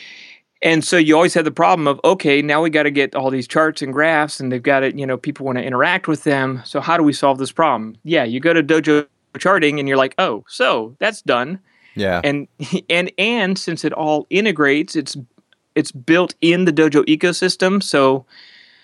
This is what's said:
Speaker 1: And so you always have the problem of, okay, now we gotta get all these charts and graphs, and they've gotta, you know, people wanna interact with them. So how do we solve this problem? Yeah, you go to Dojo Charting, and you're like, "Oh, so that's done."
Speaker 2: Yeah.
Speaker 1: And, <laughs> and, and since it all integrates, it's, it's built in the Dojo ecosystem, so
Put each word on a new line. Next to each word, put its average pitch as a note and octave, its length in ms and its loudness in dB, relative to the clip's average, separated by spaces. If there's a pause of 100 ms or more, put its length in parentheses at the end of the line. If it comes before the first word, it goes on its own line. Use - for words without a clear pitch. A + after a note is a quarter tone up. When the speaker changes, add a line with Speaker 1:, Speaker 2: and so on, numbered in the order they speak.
(600)
Speaker 1:
And D#3+ 220 2
so - 140 0
you D#3 180 4
always E3+ 200 4
have E3+ 100 0
the D#3 60 -4
problem E3+ 360 2
of, C#3 160 -2
okay, D#3 380 2
now D3 200 0
we E3+ 80 0
gotta D3+ 220 0
get C#3 240 -2
all C3 160 -2
these C3 160 -4
charts D#3 340 0
and C3+ 120 -6
graphs, D3+ 480 0
and B2+ 100 -4
they've B2+ 100 -4
gotta, C3+ 340 2
you C#3 100 -8
know, C3 100 -4
people C#3 300 -8
wanna B2+ 160 -4
interact D3+ 460 -2
with D#3 180 -2
them. C3 400 -2
So C#3+ 160 -6
how E3 160 0
do E3+ 60 2
we D3 100 4
solve C#3 240 0
this C3 140 -6
problem? A#2 520 -2
Yeah, D3+ 220 0
you B2 160 -6
go E3 120 2
to E3 80 2
Dojo D3 460 2 (300)
Charting, D3+ 420 0
and C#3 80 -4
you're C3+ 100 0
like, C3+ 200 0
"Oh, D3 320 -2
so C3+ 500 -2
that's G#3+ 220 -4
done." C#3 380 -2 (360)
Speaker 2:
Yeah. F#2+ 280 0
Speaker 1:
And, C#3+ 240 -2 (220)
<laughs> - 200 -4
and, F3 280 0
and G3 400 -2
since E3 280 -6
it D3 80 -2
all D3+ 360 -2
integrates, D#3 640 0
it's, C#3+ 200 -6 (600)
it's D#3 180 0
built E3 480 0
in E3+ 240 2
the E3 80 2
Dojo D3+ 320 4
ecosystem, F3+ 760 0
so C3+ 440 2 (580)